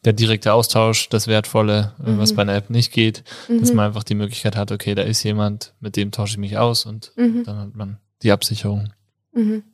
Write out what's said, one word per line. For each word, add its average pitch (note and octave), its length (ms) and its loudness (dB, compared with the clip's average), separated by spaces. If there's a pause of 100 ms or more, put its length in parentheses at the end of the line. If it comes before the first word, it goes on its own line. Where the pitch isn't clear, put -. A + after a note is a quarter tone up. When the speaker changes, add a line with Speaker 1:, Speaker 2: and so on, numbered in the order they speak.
Speaker 1:
der A2+ 100 4
direkte A2 400 2
Austausch, A2+ 560 2
das A2 180 0
Wertvolle, G#2+ 720 2
äh, A2+ 180 0
was G#2+ 160 4
Speaker 2:
Mhm. - 20 -2
Speaker 1:
bei G#2 60 0
einer G2+ 140 0
App G2+ 140 -4
nicht A#2 220 2
geht, A2 320 0 (240)
dass A3+ 220 2
Speaker 2:
Mhm. A#2+ 80 2
Speaker 1:
man G#2 100 4
einfach G#2+ 160 -6
die G#3+ 120 -2
Möglichkeit G#2 420 -2
hat, G2+ 160 -4
okay, G#2 220 -4
da G2 80 0
ist G#2+ 200 -2
jemand, G#2 560 -2
mit G#2 160 -10
dem G#2 160 -2
tausche G#2 220 -4
ich G#2 60 -6
mich G2+ 180 -6
aus A#2 280 2
und G#2+ 300 -14
Speaker 2:
Mhm. A#3+ 300 2
Speaker 1:
dann G#3 120 -8
hat G#2 180 -12
man G#2 220 -8 (260)
die G#2+ 80 4
Absicherung. G#2 600 -2 (420)
Speaker 2:
Mhm. A#3 80 0 (320)